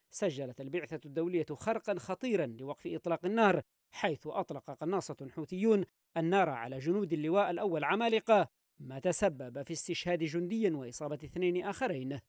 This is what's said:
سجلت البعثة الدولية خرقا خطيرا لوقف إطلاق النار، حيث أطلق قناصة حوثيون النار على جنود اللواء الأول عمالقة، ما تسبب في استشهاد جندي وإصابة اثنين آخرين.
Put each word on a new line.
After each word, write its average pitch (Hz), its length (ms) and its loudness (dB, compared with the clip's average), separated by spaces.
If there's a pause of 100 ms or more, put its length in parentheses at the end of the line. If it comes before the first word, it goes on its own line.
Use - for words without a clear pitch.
(100)
سجلت 135 500 -4
البعثة 147 460 -6
الدولية 165 460 0
خرقا 214 460 -2
خطيرا 185 480 0
لوقف 127 400 -10
إطلاق 165 380 -2
النار، 196 380 4 (300)
حيث 160 340 -2
أطلق - 440 -6
قناصة 156 600 -4
حوثيون 185 540 2 (320)
النار 170 320 4
على 127 300 -6
جنود 170 340 0
اللواء 170 380 4
الأول 170 340 0
عمالقة، 214 640 4 (300)
ما 135 200 -12
تسبب 139 640 0
في 147 100 -10
استشهاد 175 500 -2
جندي 175 480 0
وإصابة 143 440 -4
اثنين 180 500 -2
آخرين. 143 640 -4